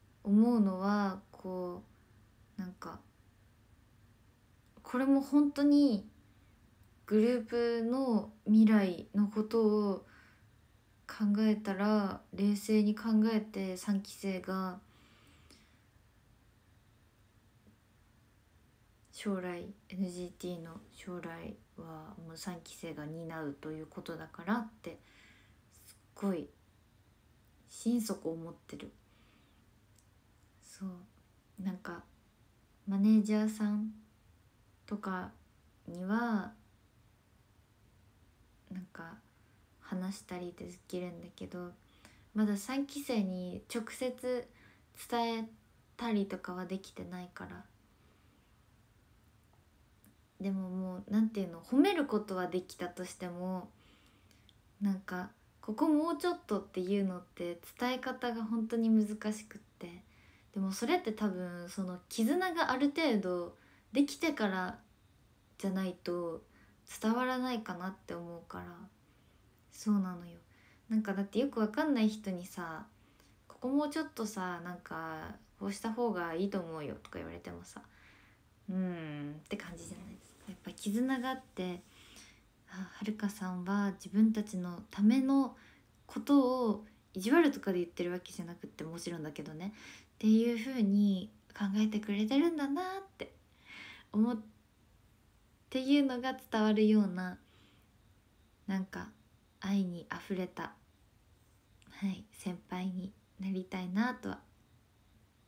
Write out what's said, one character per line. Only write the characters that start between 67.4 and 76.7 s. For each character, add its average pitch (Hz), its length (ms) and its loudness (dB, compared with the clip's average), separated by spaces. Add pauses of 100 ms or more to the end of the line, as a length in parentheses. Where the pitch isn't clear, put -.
い 226 80 -4
か 202 140 -8
な 175 140 -6
っ 190 60 -10
て - 180 -14
思 170 260 -10
う - 100 -16
か 180 100 -12
ら。 180 60 -10 (1080)
そ - 220 -2
う 202 60 4
な 185 160 -2
の 175 120 -14
よ。 170 100 -18 (520)
な 220 80 2
ん 214 40 4
か、 202 120 -2
だ 196 100 0
っ - 40 0
て、 214 120 0
よ 277 80 2
く 233 140 -2
わ 214 80 2
か 302 160 0
ん 302 80 4
な 233 80 4
い 214 80 6
人 208 220 -4
に 180 140 -6
さ、 165 400 -10 (600)
「こ - 140 -20
こ 247 80 -4
も 285 160 2
う 294 40 -4
ち 311 100 -2
ょ 311 60 -2
っ 302 80 -14
と 226 120 -4
さ、 185 360 -6
な 175 120 -10
ん 180 60 -12
か、 160 580 -10 (220)
こ 196 80 -4
う 202 40 -2
し 196 80 -10
た 226 140 -4
方 233 180 0
が 170 240 -4
い 185 100 0
い 196 40 -4
と 196 100 -2
思 165 180 -6